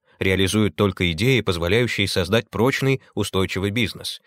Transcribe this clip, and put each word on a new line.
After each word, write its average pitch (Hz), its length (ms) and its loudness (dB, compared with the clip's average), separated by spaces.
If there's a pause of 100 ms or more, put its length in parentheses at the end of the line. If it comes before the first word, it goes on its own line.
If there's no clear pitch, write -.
(180)
реализует 95 560 2
только 92 380 0
идеи, 113 280 2
позволяющие 98 680 0
создать 98 420 0
прочный, 135 500 0 (140)
устойчивый 95 560 -2
бизнес, - 560 -6